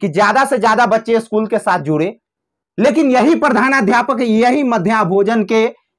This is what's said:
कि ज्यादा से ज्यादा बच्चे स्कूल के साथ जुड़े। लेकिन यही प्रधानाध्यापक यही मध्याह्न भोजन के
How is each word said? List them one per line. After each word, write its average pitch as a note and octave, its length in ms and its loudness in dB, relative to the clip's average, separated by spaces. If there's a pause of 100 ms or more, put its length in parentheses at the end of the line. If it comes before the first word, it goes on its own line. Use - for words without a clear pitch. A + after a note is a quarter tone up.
कि G3+ 60 -2
ज्यादा G#3 380 0
से C4 120 -2
ज्यादा A3 280 2
बच्चे A3+ 340 0
स्कूल G#3+ 280 -4
के G#3+ 120 -4
साथ F3+ 200 -2
जुड़े। D#3 400 -4 (600)
लेकिन C#4+ 320 2
यही B3+ 240 4
प्रधानाध्यापक B3 840 0
यही B3 440 0
मध्याह्न G#3+ 460 0
भोजन G3+ 340 0
के A3 300 -2 (260)